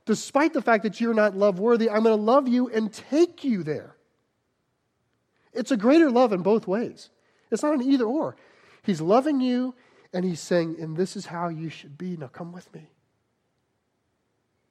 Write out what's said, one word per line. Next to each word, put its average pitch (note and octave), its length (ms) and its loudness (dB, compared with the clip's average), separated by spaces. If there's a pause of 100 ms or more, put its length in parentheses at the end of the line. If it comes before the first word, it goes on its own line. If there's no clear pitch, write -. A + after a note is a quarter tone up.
despite C#4 480 2
the C4 80 -2
fact A3+ 200 2
that A3 180 -6
you're A#3 140 0
not G#3 220 2
love-worthy. G#3 520 2
I'm G#3+ 140 0
gonna A3 140 4
love B3 320 2
you B3 200 2
and A3 240 -4
take E4+ 520 -2
you G#3+ 180 -2
there. D3 300 -8 (1600)
It's B3 180 -6
a C4+ 80 2
greater C#4+ 320 4
love A#3 240 2
in F3 80 -2
both G#3 240 0
ways. F#3+ 420 -6 (420)
It's A3 120 -2
not D4+ 100 0
an D4 80 0
either C4 240 2
or. A3+ 320 -4 (460)
He's F3 180 -2
loving B3+ 400 2
you, B3+ 340 -2 (380)
and - 100 -4
he's F3+ 180 -4
saying, E3 380 -2
"And D#3+ 200 -8
this F#3+ 180 -4
is F#3+ 100 -10
how F3 220 -6
you D#3+ 220 -8
should D3 260 -20
be. F3+ 180 -10
Now D3+ 120 -12
come E3+ 260 -16
with F3 220 -20
me." D#3 160 -20 (1800)